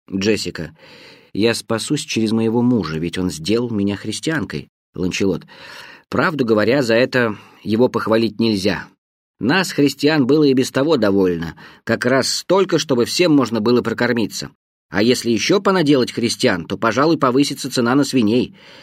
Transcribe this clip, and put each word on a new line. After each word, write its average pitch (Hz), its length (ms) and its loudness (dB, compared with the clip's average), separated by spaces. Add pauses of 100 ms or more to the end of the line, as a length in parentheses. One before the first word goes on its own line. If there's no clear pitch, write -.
Джессика? 92 680 -4 (560)
Я 113 200 2
спасусь 113 520 -4
через 110 260 -2
моего 113 300 0
мужа, 95 380 0
ведь 85 180 -6
он 92 120 -2
сделал 98 400 -2
меня 101 280 -2
христианкой, 107 720 -8 (260)
Ланчелот. 90 480 -2 (680)
Правду 139 360 -2
говоря, 110 360 2
за 113 140 2
это 120 400 2 (280)
его 110 260 2
похвалить 110 500 0
нельзя. 101 480 0 (540)
Нас, 170 320 0
христиан, 143 520 2
было 147 200 4
и 135 80 4
без 127 180 0
того 147 240 0
довольно, 92 600 0 (280)
как 113 220 -2
раз 123 240 0
столько, 185 500 0
чтобы 135 240 0
всем 165 300 0
можно 117 260 2
было 117 220 2
прокормиться. 113 720 -2 (380)
А 98 140 0
если 117 260 2
ещё 120 300 0
понаделать 156 540 2
христиан, 110 520 -2
то, 95 120 -8
пожалуй, 131 400 0
повысится 139 520 0
цена 120 240 0
на 139 120 2
свиней. 117 500 0 (280)